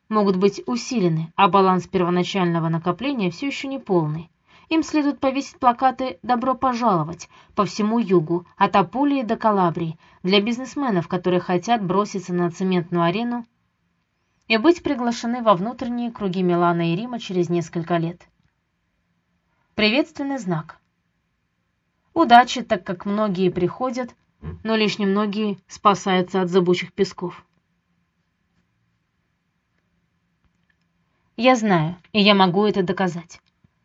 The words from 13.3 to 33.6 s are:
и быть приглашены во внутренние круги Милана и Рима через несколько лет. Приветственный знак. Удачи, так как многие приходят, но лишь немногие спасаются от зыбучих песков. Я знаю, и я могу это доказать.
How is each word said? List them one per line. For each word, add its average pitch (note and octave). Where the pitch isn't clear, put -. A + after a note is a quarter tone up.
и A3+
быть D#4+
приглашены A#3+
во G#3+
внутренние A#3+
круги F#3+
Милана E3+
и E3+
Рима A#3
через F3+
несколько E3+
лет. E3
Приветственный C#4
знак. F3
Удачи, B3
так G3
как F#3
многие G3+
приходят, B3
но A3
лишь G#3+
немногие G#3
спасаются F#3
от F3+
зыбучих F3+
песков. F#3
Я B3+
знаю, F3+
и G#3+
я G3+
могу G3
это G3+
доказать. F3